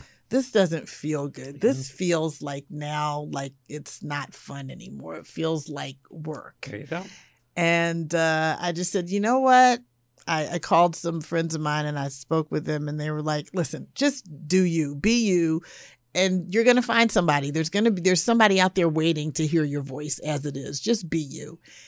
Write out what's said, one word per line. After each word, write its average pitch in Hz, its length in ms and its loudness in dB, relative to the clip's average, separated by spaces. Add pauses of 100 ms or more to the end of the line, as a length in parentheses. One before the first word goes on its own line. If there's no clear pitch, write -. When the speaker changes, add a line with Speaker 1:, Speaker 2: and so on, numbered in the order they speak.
(300)
Speaker 1:
"This 254 220 0
doesn't 165 380 2
feel 147 400 -6
good. 139 320 -12
This 143 280 0
Speaker 2:
Yeah. - 60 -18
Speaker 1:
feels 165 460 -2
like 143 280 -8
now, 151 640 -4
like, 139 220 -8 (160)
it's - 340 -10
not 147 300 -8
fun 139 360 -12
anymore. 151 460 -14
It 160 120 -16
feels 160 420 -4
like 139 280 -8 (120)
work." 156 600 -12
Speaker 3:
There 104 100 -10
you - 80 -14
go. 175 160 -6 (520)
Speaker 1:
And, 170 580 0
uh, 160 460 2
I 175 140 -4
just 175 180 -4
said, 175 180 -2
"You 202 120 0
know 240 180 2
what?" 254 420 6 (460)
I, 156 280 -2
I 170 40 0
called 170 360 4
some 165 260 -4
friends 165 340 -4
of 151 60 -4
mine 151 240 -2
and 147 120 -4
I 139 120 -4
spoke 160 420 -2
with 156 140 -2
them, 147 240 -2
and 151 100 -6
they 151 100 -4
were 151 140 -4
like, 151 300 -4
"Listen, 147 420 -4
just 277 300 0 (220)
do 185 140 4
you, 165 340 0
be 226 300 2
you, 170 360 2 (540)
and 185 360 0
you're 220 120 4
gonna 247 180 8
find 233 300 2
somebody. 147 400 2
There's 160 180 0
gonna 220 220 2
be, 185 100 -2
there's 180 220 2
somebody 214 380 4
out 185 140 4
there 175 140 4
waiting 156 440 2
to 160 120 0
hear 156 180 2
your 143 180 -2
voice 139 380 -6
as 147 260 -4
it 143 100 -4
is. 143 240 -6
Just 208 300 -2
be 165 100 0
you." 143 400 -10 (280)